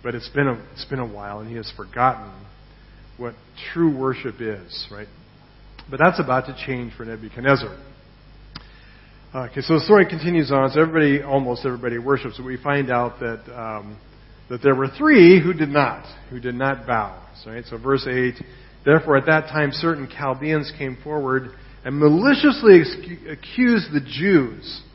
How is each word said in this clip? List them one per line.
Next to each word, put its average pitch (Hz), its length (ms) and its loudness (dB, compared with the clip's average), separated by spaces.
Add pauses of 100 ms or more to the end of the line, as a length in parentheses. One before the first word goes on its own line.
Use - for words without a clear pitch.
But 120 120 -8
it's 117 140 -12
been 143 180 -2
a, 117 260 -6
it's - 120 -18
been 135 140 -10
a 123 80 -8
while, 101 340 -14
and 110 80 -16
he 117 80 -14
has 110 200 -14
forgotten 120 560 -2 (840)
what 120 180 -12 (380)
true 165 240 0
worship 127 440 -6
is, 101 500 -10
right? 104 180 -18 (840)
But 135 80 -10
that's 175 220 4
about 127 260 -2
to 135 200 -16
change 123 280 -10
for 117 100 -16
Nebuchadnezzar. 113 720 -4 (1600)
Okay, 131 240 -8
so 160 140 0
the 156 60 4
story 202 280 6
continues 160 420 -2
on. 135 200 2
So 147 100 2
everybody, 156 420 2
almost 135 440 -2
everybody 120 320 -6
worships. 127 400 -4
But 127 80 -14
we 127 100 -10
find 143 340 -2
out 120 300 -2
that, 117 340 -10
um, 107 440 -12 (500)
that 123 140 -10
there 139 120 4
were 131 220 -2
three 190 460 8
who 180 100 0
did 151 160 -2
not, 139 380 0 (240)
who 123 100 -12
did 123 140 -8
not 127 320 -4
bow. 104 360 -4 (220)
So, 110 60 -18
right? 117 160 -14
So 120 100 -14
verse 131 300 -2
eight, 127 300 -2 (500)
"Therefore 156 320 4
at 135 80 0
that 156 220 2
time 147 240 -2
certain 147 360 -4
Chaldeans 147 680 -6
came 131 260 -8
forward 131 460 -4 (340)
and 135 140 -6
maliciously 208 840 6
excu-, - 500 -10
accused 202 640 -2
the 147 80 0
Jews. 127 800 -2 (140)